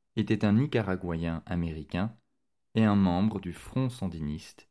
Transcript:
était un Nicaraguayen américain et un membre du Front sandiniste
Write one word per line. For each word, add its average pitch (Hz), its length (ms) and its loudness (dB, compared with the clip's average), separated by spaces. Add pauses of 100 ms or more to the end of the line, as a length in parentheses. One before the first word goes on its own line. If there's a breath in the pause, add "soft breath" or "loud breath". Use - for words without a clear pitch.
(160)
était 107 300 0
un 104 80 4
Nicaraguayen 90 920 0
américain 85 680 -4 (600)
et 113 80 4
un 104 120 6
membre 98 440 4
du 87 140 -8
Front 131 360 -4
sandiniste 82 800 -8